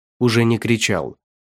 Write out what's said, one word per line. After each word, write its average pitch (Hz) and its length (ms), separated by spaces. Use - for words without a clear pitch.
уже 117 260
не 117 120
кричал. 110 600